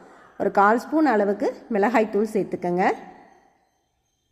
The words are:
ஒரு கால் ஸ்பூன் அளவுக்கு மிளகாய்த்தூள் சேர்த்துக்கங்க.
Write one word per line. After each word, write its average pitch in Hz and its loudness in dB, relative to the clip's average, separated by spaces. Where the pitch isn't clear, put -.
ஒரு 185 -2
கால் 208 4
ஸ்பூன் 302 0
அளவுக்கு 208 0
மிளகாய்த்தூள் 214 0
சேர்த்துக்கங்க. 180 -2